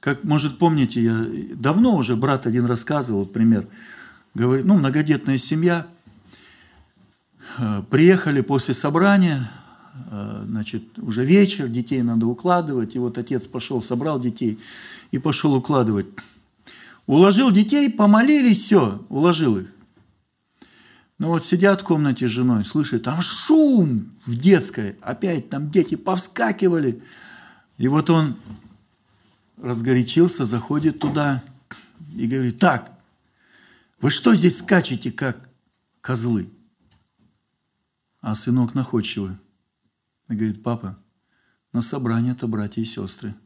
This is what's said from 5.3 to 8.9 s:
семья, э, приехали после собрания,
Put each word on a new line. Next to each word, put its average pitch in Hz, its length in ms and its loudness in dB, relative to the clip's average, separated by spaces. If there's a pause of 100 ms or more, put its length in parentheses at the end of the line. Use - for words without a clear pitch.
семья, 165 480 -2 (1700)
э, 107 320 -2
приехали 156 520 4
после 135 320 -2
собрания, 165 760 2 (600)